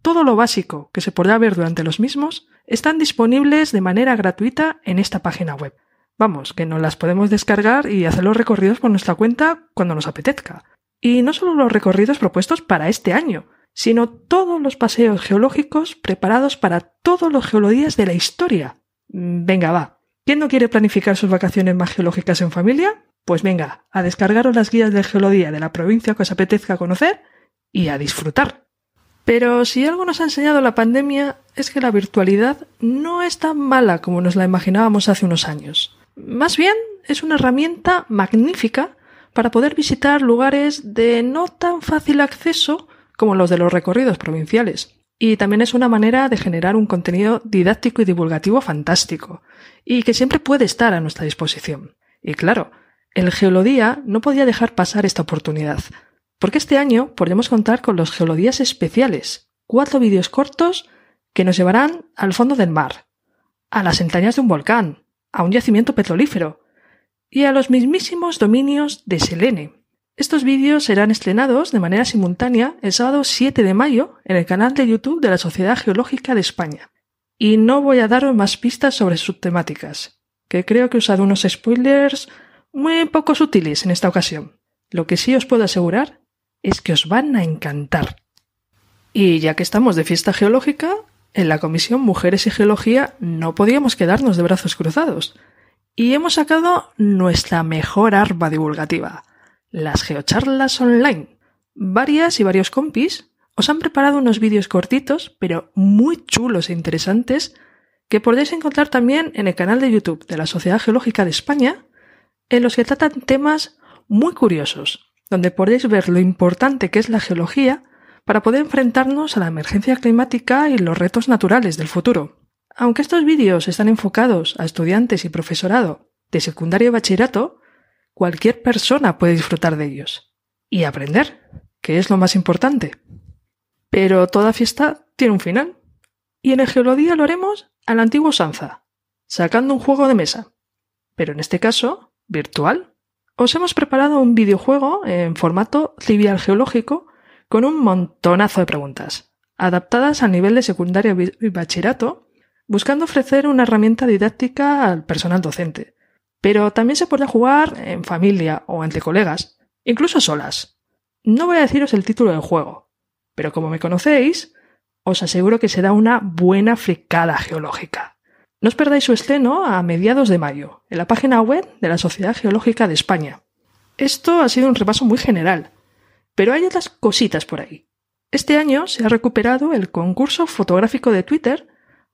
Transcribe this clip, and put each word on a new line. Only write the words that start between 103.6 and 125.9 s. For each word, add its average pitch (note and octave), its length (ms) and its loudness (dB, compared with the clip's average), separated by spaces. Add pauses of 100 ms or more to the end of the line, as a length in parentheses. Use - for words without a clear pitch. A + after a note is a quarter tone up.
han D4+ 80 0
preparado C#4+ 400 0
unos A#3 220 2
vídeos G#3 280 2
cortitos, C4 720 -2
pero E3+ 360 -6
muy G#3 500 2
chulos G#3+ 460 -2
e - 20 -6
interesantes, F#3 800 -2 (560)
que G#3+ 120 0
podéis C4 320 2
encontrar D4 360 -2
también C4+ 460 0
en G3+ 120 -2
el F3 60 0
canal G3+ 260 0
de C4+ 120 2
YouTube F3+ 340 -2
de E3+ 120 -8
la D#3 100 -4
Sociedad F3+ 320 -2
Geológica A3 460 0
de E3 60 -2
España, C#4+ 540 -2 (640)
en B3 140 2
los A#3+ 120 -2
que A#3 100 0
tratan C#4+ 360 -2
temas C#4+ 560 -2 (300)
muy C4+ 260 2
curiosos, - 800 -2 (180)
donde F3+ 220 0
podéis A3+ 360 0
ver G#3 220 2
lo F3 100 4
importante F#3 720 0
que G#3 80 2
es A3+ 100 -2
la A3 100 0
geología A#3 640 -2 (420)
para G#3 180 0
poder B3+ 180 2
enfrentarnos C#4 760 0
a A3 40 0
la F3 80 -2
emergencia G3+ 480 -2
climática B3+ 760 0
y C4 80 2
los E3+ 200 0
retos F3+ 300 -2
naturales G3+ 500 2
del D#3 100 -6
futuro. F3 600 -2 (280)
Aunque A#3+ 260 0
estos D#4+ 240 0
vídeos A3 420 2
están G#3 200 0
enfocados A3 720 0
a E3 60 -4
estudiantes F#3 600 0
y E3+ 40 -8
profesorado F3 800 -4 (200)